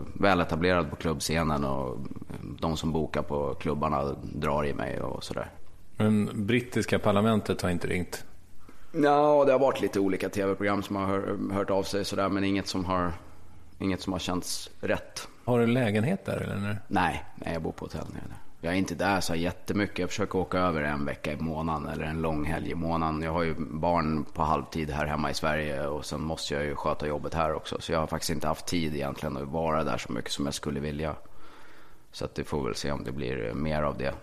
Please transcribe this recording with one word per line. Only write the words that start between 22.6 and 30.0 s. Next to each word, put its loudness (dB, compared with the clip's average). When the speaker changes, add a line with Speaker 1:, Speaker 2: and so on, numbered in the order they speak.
Speaker 1:
i -2
månaden. 0
Jag -2
har 2
ju 0
barn 0
på 0
halvtid 0
här 0
hemma 0
i -2
Sverige 0
och -4
sen -4
måste -2
jag 0
ju -2
sköta 0
jobbet -2
här 2
också. -6
Så -4
jag 4
har 0
faktiskt -2
inte 0
haft -2
tid 0
egentligen -4
att -6
vara 0
där 0
så -6